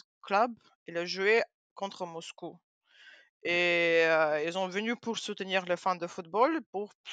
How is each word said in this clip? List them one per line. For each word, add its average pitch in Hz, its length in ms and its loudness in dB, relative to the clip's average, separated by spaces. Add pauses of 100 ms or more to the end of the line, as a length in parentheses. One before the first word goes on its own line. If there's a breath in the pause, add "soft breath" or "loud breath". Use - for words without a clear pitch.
(220)
clubs, 226 320 2 (320 soft breath)
il 170 100 -8
a 170 80 -2
joué 196 380 2 (320)
contre 190 320 -10
Moscou. 170 520 -12 (840 loud breath)
Et, 170 640 4
heu, 156 400 4
ils 170 120 -4
ont 190 100 -2
venu 220 280 -4
pour 233 220 -6
soutenir 190 480 -4
les 175 100 -2
fans 185 200 -2
de 170 100 -8
football, 208 540 -2 (120)
pour 202 200 -8 (200)